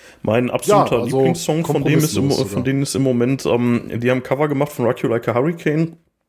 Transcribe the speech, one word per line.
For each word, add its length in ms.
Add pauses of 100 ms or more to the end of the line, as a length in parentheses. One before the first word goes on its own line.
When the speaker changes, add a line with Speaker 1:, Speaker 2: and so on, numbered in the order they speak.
(220)
Speaker 1:
Mein 280
absoluter 460
Speaker 2:
Ja, 60
also 160
Speaker 1:
Lieblingssong 460
von 200
dem 160
ist 160
im, 120
Speaker 2:
kompromisslos 120
Speaker 1:
von 80
Speaker 2:
sogar. 160
Speaker 1:
denen 180
ist 140
im 60
Moment, 440
ähm, 360 (120)
die 160
haben 80
ein 40
Cover 260
gemacht 240
von 120
Rock 180
You 60
Like 200
a 60
Hurricane. 640 (320)